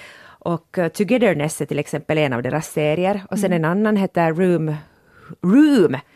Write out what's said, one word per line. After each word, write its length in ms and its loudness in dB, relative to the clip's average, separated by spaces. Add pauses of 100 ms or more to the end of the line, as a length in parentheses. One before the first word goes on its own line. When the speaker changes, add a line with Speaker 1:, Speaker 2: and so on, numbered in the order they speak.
(260)
Speaker 1:
Och, 520 -8
eh, 100 0
Togetherness 760 0
är 40 -4
till 140 -6
exempel 380 -4
en 160 0
av 100 -4
deras 240 -4
serier. 600 -2
Och 100 -6
sen 140 0
Speaker 2:
Mm. 120 0
Speaker 1:
en 60 0
annan 260 0
heter 360 0
Room, 420 0 (640)
Room, 560 4 (180)